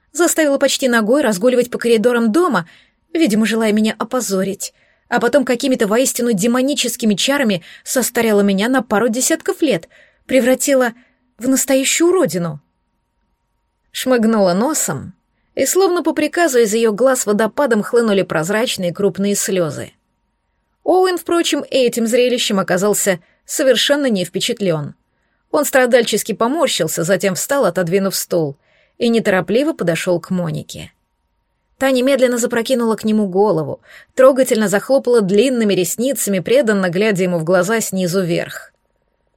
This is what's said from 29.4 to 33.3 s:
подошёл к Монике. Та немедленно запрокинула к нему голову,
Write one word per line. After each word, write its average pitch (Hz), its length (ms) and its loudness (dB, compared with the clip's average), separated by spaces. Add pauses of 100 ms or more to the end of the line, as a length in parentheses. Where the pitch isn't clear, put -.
подошёл 175 480 -2
к - 100 -10
Монике. 160 640 -8 (840)
Та 269 120 0
немедленно 247 480 2
запрокинула 233 580 -2
к - 80 -10
нему 214 220 0
голову, 175 540 0 (340)